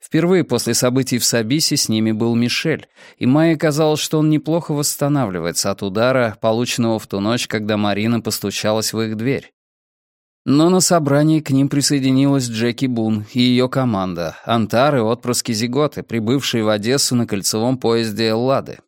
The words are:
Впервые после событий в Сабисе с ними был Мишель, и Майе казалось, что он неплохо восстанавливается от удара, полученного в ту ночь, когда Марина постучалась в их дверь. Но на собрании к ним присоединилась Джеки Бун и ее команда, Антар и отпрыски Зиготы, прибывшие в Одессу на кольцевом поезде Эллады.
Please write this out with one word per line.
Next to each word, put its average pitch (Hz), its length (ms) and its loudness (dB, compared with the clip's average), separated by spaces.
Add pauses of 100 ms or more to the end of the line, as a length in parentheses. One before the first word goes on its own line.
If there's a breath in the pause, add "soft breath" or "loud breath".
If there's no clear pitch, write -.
Впервые 170 420 2
после 117 300 -2
событий 123 460 0
в - 40 -4
Сабисе 127 540 0
с - 100 -2
ними 110 240 0
был 117 240 0
Мишель, 120 520 -2 (300 loud breath)
и - 100 0
Майе 160 280 4
казалось, 151 440 2
что - 180 -2
он 156 120 4
неплохо 156 440 0
восстанавливается 123 960 -2
от 98 140 -4
удара, 113 580 0
полученного 113 560 0
в 107 80 -8
ту 98 140 -6
ночь, 113 280 -2
когда 107 300 -2
Марина 104 420 0
постучалась 107 760 -4
в 110 60 -4
их 110 160 -4
дверь. 117 380 -4 (920)
Но 151 280 4
на 185 80 4
собрании 156 600 2
к 147 120 -6
ним 135 180 2
присоединилась 135 800 2
Джеки 120 380 -2
Бун 110 440 0
и 123 80 -2
ее 123 300 2
команда, 95 760 -4
Антар 117 540 2
и - 20 2
отпрыски 117 520 -2
Зиготы, 123 500 -2
прибывшие 117 640 -2
в 107 60 0
Одессу 113 460 0
на 117 120 0
кольцевом 110 500 -2
поезде 113 520 0
Эллады. 117 580 -2